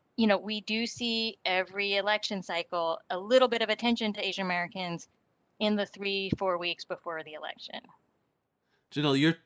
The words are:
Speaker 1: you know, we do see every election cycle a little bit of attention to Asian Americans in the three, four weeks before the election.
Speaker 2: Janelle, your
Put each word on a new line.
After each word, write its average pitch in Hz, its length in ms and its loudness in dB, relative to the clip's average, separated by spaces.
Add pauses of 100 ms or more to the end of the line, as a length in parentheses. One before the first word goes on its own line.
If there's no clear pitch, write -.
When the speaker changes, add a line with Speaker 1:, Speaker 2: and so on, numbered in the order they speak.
(160)
Speaker 1:
you 226 120 4
know, 196 100 6
we 214 240 -6
do 220 260 -2
see 226 580 -4
every 190 520 0
election 202 440 0
cycle 170 580 -4 (100)
a 185 100 -4
little 247 300 6
bit 226 140 0
of 214 40 0
attention 220 460 0
to 208 120 -6
Asian 190 200 -2
Americans 175 640 -4 (500)
in 214 160 2
the 202 100 0
three, 196 520 -4
four 185 200 0
weeks 175 280 -6
before 165 360 -8
the 151 120 -14
election. - 480 -12 (1120)
Speaker 2:
Janelle, 143 260 4
your 165 160 6 (100)